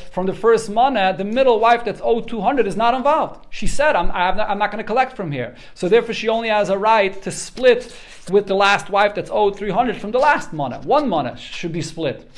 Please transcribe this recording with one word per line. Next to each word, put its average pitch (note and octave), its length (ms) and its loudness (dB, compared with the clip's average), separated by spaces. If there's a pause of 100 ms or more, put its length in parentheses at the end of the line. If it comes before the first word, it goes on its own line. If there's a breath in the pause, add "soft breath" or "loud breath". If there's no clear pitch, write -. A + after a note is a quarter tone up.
(120 loud breath)
from F#3 140 -2
the F#3 80 -2
first A3 360 2
mana, G#3+ 480 2
the F#3+ 60 -4
middle A#3 340 2
wife A#3 260 4
that's F3+ 200 -6
owed - 240 0
two A3+ 140 -6
hundred A3+ 260 2
is G3 80 -6
not A#3 180 2
involved. C4+ 560 -2
She - 160 -2
said, C#4+ 300 4
"I'm, F3 160 4
I'm F3+ 240 0
not, G#3+ 120 0
I'm G3+ 120 -2
not G#3 100 0
gonna G#3 140 -8
collect C4 320 -2
from F3 160 -6
here." B2 240 -8 (180 loud breath)
So F3+ 140 -4
therefore A#3 260 2
she A3 140 -6
only A3+ 220 0
has G#3 180 2
a G3 100 0
right G3+ 440 2
to F3+ 100 -8
split - 640 0 (320 loud breath)
with G3 200 2
the G3 60 -2
last G3 360 2
wife G3+ 240 2
that's E3+ 160 -8
owed G3+ 260 0
three G3+ 140 -6
hundred G#3+ 260 0
from G#3 160 -10
the B3 60 0
last C#4+ 340 2
mana. C3+ 280 -6
One C4 280 0
mana C#3+ 280 -2
should - 360 -10
be E3 100 -4
split. - 560 -8